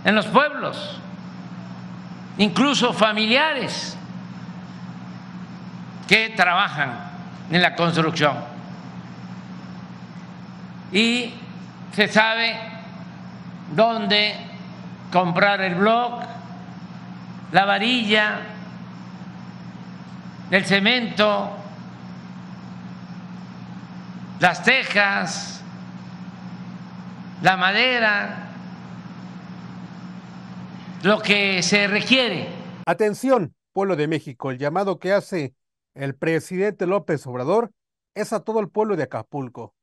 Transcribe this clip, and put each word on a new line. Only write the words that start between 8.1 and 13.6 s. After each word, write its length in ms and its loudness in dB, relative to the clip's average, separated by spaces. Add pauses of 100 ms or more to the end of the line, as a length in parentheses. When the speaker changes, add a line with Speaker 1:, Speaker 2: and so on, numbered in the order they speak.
Speaker 1:
Y 420 4 (600)
se 140 4
sabe 480 4 (1200)